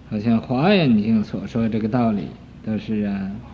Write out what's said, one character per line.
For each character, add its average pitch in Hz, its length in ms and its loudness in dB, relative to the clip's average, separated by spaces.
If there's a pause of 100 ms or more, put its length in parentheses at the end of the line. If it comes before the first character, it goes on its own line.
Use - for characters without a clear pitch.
(120)
好 107 80 -4
像 113 200 2
华 131 320 2
严 160 300 6
经 107 220 2
所 101 240 -8
说 113 200 -2
这 107 120 0
个 110 100 -2
道 117 220 2
理， 92 160 -2 (360)
都 107 140 -4
是 104 280 -2
啊， 98 260 -4 (220)